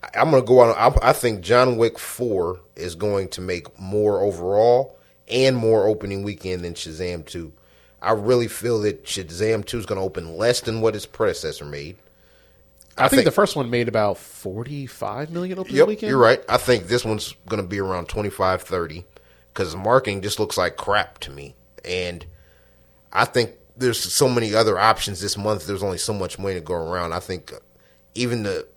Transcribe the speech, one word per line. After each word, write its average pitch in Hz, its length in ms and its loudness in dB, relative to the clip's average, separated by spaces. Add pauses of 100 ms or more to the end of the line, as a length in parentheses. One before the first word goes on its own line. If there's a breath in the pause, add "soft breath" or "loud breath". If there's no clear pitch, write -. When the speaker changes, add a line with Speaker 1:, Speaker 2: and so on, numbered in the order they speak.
Speaker 1:
I, - 180 -6
I'm 135 100 4
gonna 131 120 6
go 123 180 8
on. 117 160 10
I, 123 340 4
I - 40 6
think 110 260 -2
John 120 380 4
Wick 113 200 0
four 92 600 -4 (160)
is 85 180 -10
going 98 360 -2
to - 100 -12
make 92 400 -8
more 101 400 2
overall 101 760 2 (320 soft breath)
and 131 280 2
more 110 320 4
opening 98 340 -2
weekend 92 420 -6
than 85 100 -8
Shazam 85 500 -8
two. 82 280 -12 (500 soft breath)
I 104 100 2
really 117 340 2
feel 113 360 -4
that 104 240 -2
Shazam 101 580 -4
two - 140 -6
is 98 80 -8
gonna 95 180 -4
open 82 320 -8
less 117 240 2
than 113 220 -4
what 110 120 2
its 101 120 -10
predecessor 80 580 -4
made. 73 320 -12 (1040 soft breath)
Speaker 2:
I 131 80 4
Speaker 1:
I - 20 4
Speaker 2:
think 269 120 6
Speaker 1:
think 208 40 4
Speaker 2:
the 151 80 4
first - 240 2
one 127 140 -2
made 120 180 0
about 107 300 2
forty-five 123 1120 -10
million 180 280 -8
opening 143 200 -4
Speaker 1:
Yep, 170 100 6
Speaker 2:
weekend. 214 220 -4
Speaker 1:
you're 135 80 2
right. 120 300 6
I 123 100 4
think 110 280 2
this 120 180 0
one's 110 300 -4 (140)
gonna 104 140 -2
be 98 180 -6
around 92 280 -4
twenty-five, 95 540 -2
thirty, 85 420 -6 (500 soft breath)
'cause 87 180 -4
the 87 60 -8
marketing 107 440 2
just 101 160 -4
looks 107 200 -2
like 87 180 0
crap - 440 -2
to - 100 -12
me. 69 240 -16 (300)
And 90 400 -6 (880 soft breath)
I 107 120 2
think 117 280 0 (240)
there's 120 220 0
so - 300 0
many 113 260 0
other 107 240 4
options 104 420 2
this 101 160 -6
month. 104 300 -4
There's 98 160 -6
only 95 160 -4
so - 140 -4
much 95 260 -6
money 98 160 -4
to 87 60 -6
go 85 140 -6
around. 85 380 -4
I 90 80 -4
think - 320 -12 (640 soft breath)
even 120 280 -2
the 95 240 -4 (100)